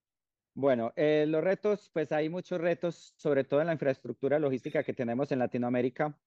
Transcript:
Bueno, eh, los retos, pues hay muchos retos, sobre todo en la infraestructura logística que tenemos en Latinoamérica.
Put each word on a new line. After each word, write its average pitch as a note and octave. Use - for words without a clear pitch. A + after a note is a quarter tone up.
Bueno, B2+
eh, D3+
los D#3+
retos, G3+
pues D#3
hay D#3
muchos F3
retos, E3+
sobre C3+
todo C#3+
en E3+
la D#3+
infraestructura C3+
logística C#3
que B2
tenemos B2
en C3+
Latinoamérica. B2